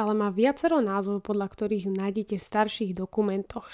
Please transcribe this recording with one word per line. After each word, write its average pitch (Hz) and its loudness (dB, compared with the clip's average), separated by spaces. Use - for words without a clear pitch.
ale 214 2
má 208 2
viacero 277 4
názvov, 202 0
podľa 202 -2
ktorých 208 -2
ju 196 -2
nájdete 202 -2
v - -12
starších 214 0
dokumentoch, 196 -2